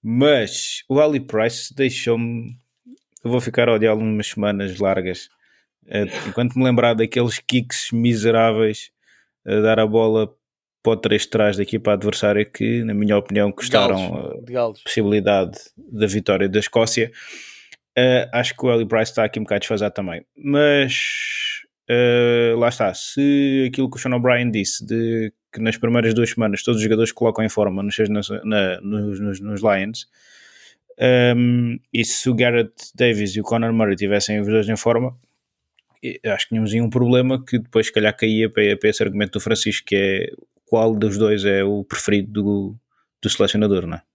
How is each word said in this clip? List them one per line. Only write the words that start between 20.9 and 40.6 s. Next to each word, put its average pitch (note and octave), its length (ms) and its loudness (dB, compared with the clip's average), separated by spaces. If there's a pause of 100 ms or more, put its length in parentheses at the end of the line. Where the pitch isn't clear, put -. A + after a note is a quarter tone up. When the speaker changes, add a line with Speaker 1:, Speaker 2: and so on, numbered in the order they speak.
Speaker 1:
eh, A#2+ 680 2
lá A#2+ 120 2
está, - 260 -2
se C#3 720 0
aquilo C3 220 -4
que - 60 -16
o - 40 -12
Sean B2+ 140 -4
O'Brien B2 360 2
disse, G#2+ 340 -4
de A2+ 480 -2 (200)
que G#2+ 80 -10
nas A2+ 160 0
primeiras A#2 380 2
duas A#2 160 2
semanas G#2+ 320 -2
todos A#2 160 2
os G#2+ 60 0
jogadores A2 280 2
que - 40 -20
colocam A2+ 280 0
em G#2+ 40 0
forma G2 340 -2
nos G2+ 120 -4
seus, A2 140 0
nas, G#2 200 -2 (160)
na, F#2+ 360 0
nos, G#2 400 -4
nos, G2 200 -6
nos G2+ 220 -8
Lions, G#2 440 -2 (920)
ehm, B2 800 2 (140)
e A#2 120 0
se - 240 -2
o B2 60 2
Garrett A#2+ 380 2 (220)
Davis G#2 420 0
e G#2+ 40 -2
o G2+ 40 -6
Conor A#2 280 0
Murray G#2+ 240 2
tivessem G#2 440 0
os G2+ 80 -4
dois A2 200 2
em A2 80 0
forma, A#2+ 400 0 (840)
eu A2 300 -6
acho F#2+ 120 -2
que - 60 -10
tínhamos A2 220 -2
aí A#2 80 2
um A2+ 100 0
problema B2+ 540 2
que B2 140 -2
depois A2+ 280 0
se - 60 -8
calhar G#2+ 240 2
caía A2 340 2
para, G#2 260 2
para G#2+ 140 2
esse - 120 -2
argumento G2+ 300 -2
do G2+ 80 -4
Francisco, G#2+ 480 -2
que G2+ 80 0
é F#2+ 340 0 (360)